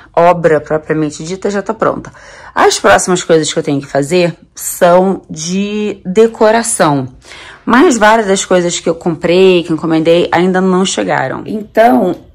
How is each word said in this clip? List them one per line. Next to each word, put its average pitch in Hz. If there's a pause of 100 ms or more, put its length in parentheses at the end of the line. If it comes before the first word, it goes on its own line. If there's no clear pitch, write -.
(160)
obra 170
propriamente 156
dita 190
já 202
tá 208
pronta. - (420)
As -
próximas 190
coisas 160
que -
eu 156
tenho 143
que 139
fazer 165 (220)
são 185
de 202
decoração, 208 (560)
mas 262
várias 214
das 190
coisas 175
que -
eu 165
comprei, 175
que 165
eu 160
encomendei, 160
ainda 185
não 190
chegaram. 151
Então, 220 (200)